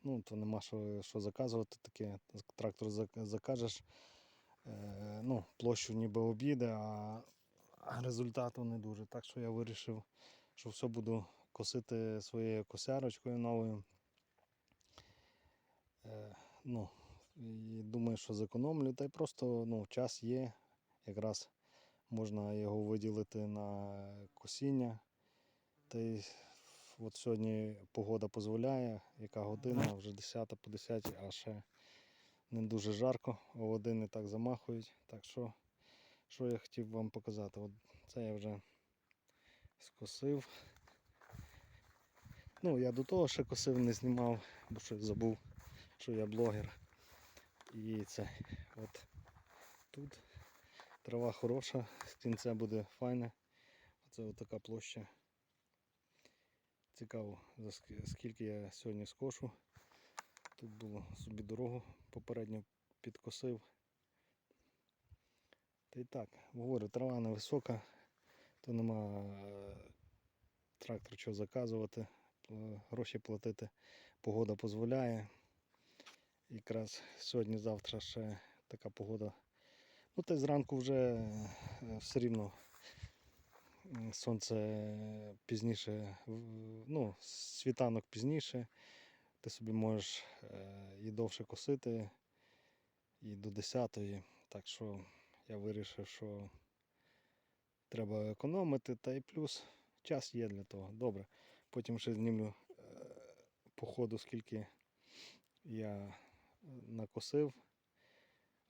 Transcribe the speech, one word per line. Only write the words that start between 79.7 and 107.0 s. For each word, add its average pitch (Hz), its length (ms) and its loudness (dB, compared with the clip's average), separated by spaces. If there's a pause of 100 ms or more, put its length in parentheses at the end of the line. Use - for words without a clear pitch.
Ну, 175 60 2
та - 100 2
й 156 40 8
зранку 143 400 6
вже, 127 360 6 (720)
е, 113 140 -4
все - 220 0
рівно, 113 320 4 (1300)
м, 113 280 -6
сонце 107 1200 0 (100)
пізніше, 107 800 0
в-, 110 640 -8
ну, 131 320 2
світанок - 920 2
пізніше. 127 580 0 (720)
Ти - 80 -8
собі 110 220 -4
можеш, 110 520 2 (200)
е, 98 560 -12
і 110 120 -4
довше 110 320 0
косити, 117 640 0 (1120)
і 104 140 -6
до 101 160 -4
десятої. 101 720 0 (260)
Так 101 180 -10
що 101 380 -6 (420)
я 107 100 -8
вирішив, 104 500 -4
що 101 420 -8 (1400)
треба 107 360 0
економити, 139 720 2
та 127 180 -2
й 135 80 -2
плюс - 420 -4 (380)
час - 340 -2
є 117 120 2
для 101 160 -4
того. 98 280 -8
Добре, 107 340 0 (440)
потім 117 300 -2
ще - 140 0
знімлю, 107 400 4 (160)
е, - 40 -18 (1000)
по - 100 -2
ходу, 113 320 2
скільки 110 500 -6 (960)
я 104 500 -4 (760)
накосив. 113 640 2 (1160)